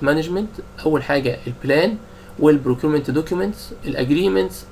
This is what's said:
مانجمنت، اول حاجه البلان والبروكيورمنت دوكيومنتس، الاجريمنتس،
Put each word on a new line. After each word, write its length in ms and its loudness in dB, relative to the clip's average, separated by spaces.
مانجمنت، 460 0
اول 160 2
حاجه 440 0
البلان 500 0
والبروكيورمنت 720 2
دوكيومنتس، 600 -2
الاجريمنتس، 880 0